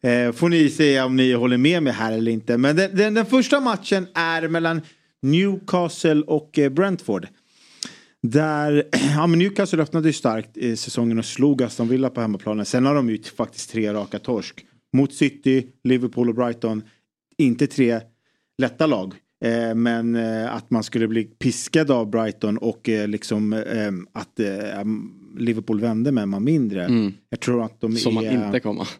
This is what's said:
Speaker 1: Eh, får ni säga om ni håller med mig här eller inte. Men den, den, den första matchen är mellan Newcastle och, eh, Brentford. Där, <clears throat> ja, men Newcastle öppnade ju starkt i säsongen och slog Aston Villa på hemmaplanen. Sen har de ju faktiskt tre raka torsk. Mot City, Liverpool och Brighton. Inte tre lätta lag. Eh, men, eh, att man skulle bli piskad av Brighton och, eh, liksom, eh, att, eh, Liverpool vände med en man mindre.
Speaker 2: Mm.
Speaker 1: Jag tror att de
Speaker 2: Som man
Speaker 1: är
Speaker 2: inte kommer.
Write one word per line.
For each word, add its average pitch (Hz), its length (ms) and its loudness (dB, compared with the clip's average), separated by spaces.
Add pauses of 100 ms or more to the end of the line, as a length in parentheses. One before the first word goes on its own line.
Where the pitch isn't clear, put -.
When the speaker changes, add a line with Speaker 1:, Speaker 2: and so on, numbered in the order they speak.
Speaker 1:
Eh, 120 300 2
får 165 160 0
ni 160 220 6
säga 139 360 4
om 127 100 0
ni 127 160 4
håller 123 240 2
med 156 260 4
mig 127 100 0
här 113 200 -2
eller 113 200 0
inte. 113 240 -2
Men 143 200 2
den, 190 200 0
den, 214 180 2
den 226 120 2
första 262 340 2
matchen 196 540 -2
är 165 340 0
mellan 165 320 0 (420)
Newcastle 170 1000 2
och, 151 360 -2
eh, 139 140 2
Brentford. 147 540 -2 (960)
Där, 147 680 2
<clears throat> 147 280 0
ja, 160 100 2
men 170 120 4
Newcastle 190 440 2
öppnade 160 260 0
ju 151 40 2
starkt 110 440 -4
i 117 200 -4
säsongen 117 420 -2
och 113 60 -2
slog 135 380 2
Aston 117 260 -2
Villa 127 220 0
på 120 100 -6
hemmaplanen. 107 440 -4
Sen 127 220 0
har 147 80 2
de 127 160 0
ju 107 120 -4
faktiskt - 480 -8
tre 107 220 -2
raka 104 260 -6
torsk. - 480 -6 (260)
Mot 135 220 2
City, 131 520 2 (180)
Liverpool 123 440 0
och 113 60 -2
Brighton. 117 480 -4 (560)
Inte 139 280 2
tre 117 340 2 (580)
lätta 131 280 0
lag. 95 280 -2 (300)
Eh, 117 300 0
men, 117 420 0
eh, 113 380 -4
att 110 160 -12
man 113 120 2
skulle 113 260 -2
bli 113 160 -2
piskad 139 680 0
av 117 200 2
Brighton 110 480 -2
och, 113 300 -4
eh, 104 200 0
liksom, 107 440 -2
eh, 107 400 -4 (200)
att, - 280 -12
eh, 101 440 -4 (540)
Liverpool 113 420 -2
vände 117 320 0
med 113 100 2
en 101 60 -2
man 98 160 -2
mindre. 120 400 0
Speaker 2:
Mm. 110 280 0 (180)
Speaker 1:
Jag 113 100 -8
tror 120 240 0
att - 160 -12
de 113 160 -2
Speaker 2:
Som 117 180 0
man 110 100 0
Speaker 1:
är 110 220 0
Speaker 2:
inte 117 140 -2
kommer. - 280 -6 (120)